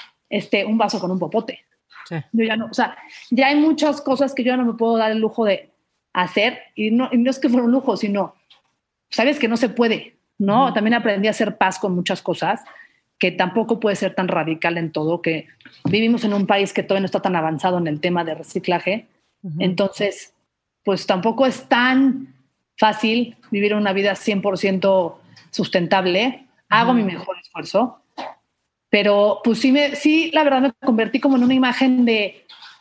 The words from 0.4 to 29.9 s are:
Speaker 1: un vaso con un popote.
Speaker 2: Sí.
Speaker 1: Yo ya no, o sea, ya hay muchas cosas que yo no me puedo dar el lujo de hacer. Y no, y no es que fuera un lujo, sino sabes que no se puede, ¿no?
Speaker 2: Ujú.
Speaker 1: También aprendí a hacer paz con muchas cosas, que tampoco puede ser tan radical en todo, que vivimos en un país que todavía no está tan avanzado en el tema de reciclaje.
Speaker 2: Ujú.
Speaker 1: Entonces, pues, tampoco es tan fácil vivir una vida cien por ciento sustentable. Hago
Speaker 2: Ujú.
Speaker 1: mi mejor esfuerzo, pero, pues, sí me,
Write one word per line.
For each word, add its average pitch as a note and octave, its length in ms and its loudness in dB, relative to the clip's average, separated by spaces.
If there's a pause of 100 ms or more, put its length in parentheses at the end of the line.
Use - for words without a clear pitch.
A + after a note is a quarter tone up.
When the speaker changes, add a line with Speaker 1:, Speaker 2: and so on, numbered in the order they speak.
Speaker 1:
un A3 120 0
vaso G#3 220 0
con F3+ 120 -4
un F#3 80 -2
popote. F3 460 -6 (420)
Speaker 2:
Sí. F3 80 -10 (160)
Speaker 1:
Yo A3+ 140 2
ya A3 100 -2
no, A3+ 100 -4
o A3+ 80 -14
sea, A#3+ 240 -2 (320)
ya C4 180 2
hay C#4+ 100 2
muchas D4+ 440 2
cosas C4+ 320 0
que B3+ 100 -2
yo B3 140 0
no B3+ 80 0
me A3+ 80 0
puedo A3+ 240 0
dar A3 140 0
el A3 80 -2
lujo A3 260 0
de F#3+ 260 -2 (420)
hacer. F3+ 460 0 (160)
Y G#3+ 160 -2
no, B3 200 2
y C4 60 2
no A#3+ 120 2
es C4 100 -2
que D4 100 2
fuera B3 160 2
un A#3 60 4
lujo, B3+ 260 2
sino G3+ 380 -2 (760)
sabes C4+ 280 2
que A#3+ 80 0
no A3+ 100 0
se A#3 120 0
puede, A3+ 480 -2 (220)
¿no? G#3 260 2
Speaker 2:
Ujú. A#3 80 0
Speaker 1:
También A3 220 2
aprendí G#3+ 320 0
a G#3+ 40 2
hacer G#3 260 -2
paz F#3+ 220 2
con F#3+ 160 -2
muchas F3+ 260 -2
cosas, F3+ 420 -4 (560)
que F#3 120 0
tampoco G#3+ 480 -2
puede G#3 160 0
ser F#3+ 200 -4
tan F#3 120 0
radical E3+ 500 -2
en E3 140 -4
todo, D#3+ 300 -4
que D#3+ 260 -4 (380)
vivimos A3+ 380 0
en G#3 100 0
un G3+ 140 0
país G3 260 2
que G3 100 -2
todavía G3 180 0
no G3 60 -2
está G3 140 -4
tan F#3+ 140 -2
avanzado E3 420 -2
en E3+ 100 -2
el D3+ 120 -4
tema F3 240 -2
de E3 120 -8
reciclaje. F3+ 720 -4 (360)
Speaker 2:
Ujú. E3 160 -10
Speaker 1:
Entonces, F#3+ 760 -2 (520)
pues, F#3+ 200 -2
tampoco A3 400 0
es - 220 -2
tan C4 640 2 (440)
fácil A3+ 580 0 (160)
vivir G#3 240 0
una G#3 180 0
vida G3 220 0
cien G3 260 -2
por G3 160 -2
ciento F#3+ 600 0 (320)
sustentable. F#3 920 -2 (240)
Hago A#3 220 2
Speaker 2:
Ujú. A#3+ 80 2
Speaker 1:
mi A3 40 0
mejor F3+ 360 -8
esfuerzo, - 600 -4 (880)
pero, G#3 540 2
pues, A3+ 160 0
sí C4 120 2
me, C#4 240 2